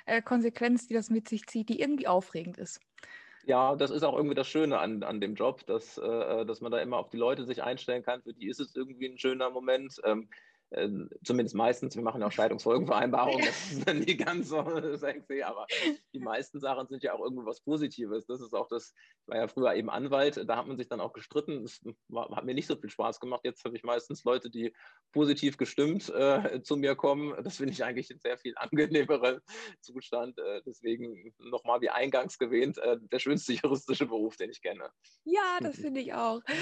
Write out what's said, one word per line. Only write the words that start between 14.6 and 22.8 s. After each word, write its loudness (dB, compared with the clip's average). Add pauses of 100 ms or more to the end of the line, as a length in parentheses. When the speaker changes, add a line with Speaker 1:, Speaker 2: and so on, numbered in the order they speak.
Speaker 2:
<laughs> -2
sexy, -4
aber -6 (460)
die -8
meisten -6
Sachen -4
sind -12
ja 0
auch -4
irgendwo -6
was -6
Positives. -2
Das -8
ist -16
auch 0
das, -8 (280)
ich -20
war -4
ja 2
früher 2
eben -2
Anwalt, 2
da 0
hat -4
man -8
sich -6
dann -6
auch -6
gestritten, -6
das -14 (280)
war, -6
hat -4
mir -2
nicht -2
so 0
viel -10